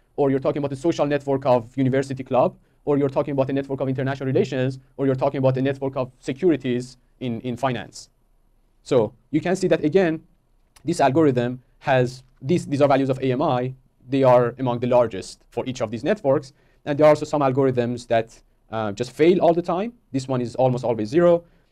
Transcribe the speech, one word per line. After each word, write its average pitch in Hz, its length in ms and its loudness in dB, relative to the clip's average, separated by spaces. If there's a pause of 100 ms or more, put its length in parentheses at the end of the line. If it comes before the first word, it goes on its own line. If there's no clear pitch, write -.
(160)
or 139 140 2
you're 135 100 0
talking 147 180 -2
about 143 140 -4
a 135 40 -8
social 160 300 0
network 139 400 -2
of 123 300 0
university 135 480 -2
club, 131 320 2 (280)
or 147 140 0
you're 139 120 0
talking 147 220 -4
about 135 180 0
a - 20 -4
network 135 280 -4
of 135 80 -4
international 135 380 -4
relations, 135 520 -2 (180)
or 139 100 -2
you're 135 80 2
talking 143 240 -2
about 131 180 2
a 135 60 -2
network 135 340 -4
of 131 220 -6
securities 131 800 -2 (240)
in, 117 220 -6
in 123 140 -6
finance. 117 520 -6 (720)
So 117 300 0 (180)
you 151 100 -2
can 175 140 -2
see 185 140 -2
that, 165 160 2
again, 160 380 0 (600)
this 165 160 -6
algorithm 131 640 2 (180)
has, 127 420 0 (180)
these, 170 260 -2
these 143 140 -2
are 143 80 6
values 135 220 2
of 131 100 -2
A 135 120 -2
M 127 100 -2
I. 131 320 -2 (340)
They 135 140 0
are 123 360 6
among 123 220 -2
the 123 80 -2
largest 120 640 0
for 113 160 -6
each 127 160 -6
of 110 80 -4
these 113 120 -8
networks. 147 520 0 (320)
And 143 120 -4
there 151 80 6
are 151 40 10
also 151 160 2
some 147 160 -2
algorithms 123 680 0
that, 113 320 -2 (320)
uh, 107 200 -4
just 123 200 -6
fail 175 280 4
all 170 120 4
the 170 100 0
time. 185 300 -4 (200)
This 131 140 -4
one 127 140 -2
is 117 140 -6
almost 127 300 0
always 110 240 -2
zero. 170 360 2 (280)